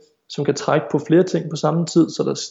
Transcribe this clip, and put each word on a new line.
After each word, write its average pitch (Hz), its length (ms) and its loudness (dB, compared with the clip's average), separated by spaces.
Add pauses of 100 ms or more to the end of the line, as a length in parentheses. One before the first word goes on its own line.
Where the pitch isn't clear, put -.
(280)
som - 160 -6
kan 143 100 0
trække 147 360 0
på 156 80 0
flere 160 240 4
ting 170 280 -2
på 165 60 -6
samme 160 300 0
tid, 165 220 4
så - 140 -6
der, 139 180 -2 (100)